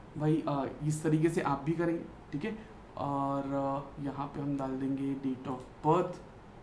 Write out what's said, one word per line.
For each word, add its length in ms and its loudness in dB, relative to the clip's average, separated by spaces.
भाई, 300 4
अ, 180 0
इस 180 0
तरीके 260 6
से 120 4
आप 240 2
भी 80 2
करेंगे, 320 2
ठीक 120 -2
है? 120 -2
और, 460 0
अ, 60 -6
यहाँ 220 -2
पे 140 -6
हम 160 0
डाल 200 0
देंगे 380 0
date 220 -2
of 160 -4
birth। 340 4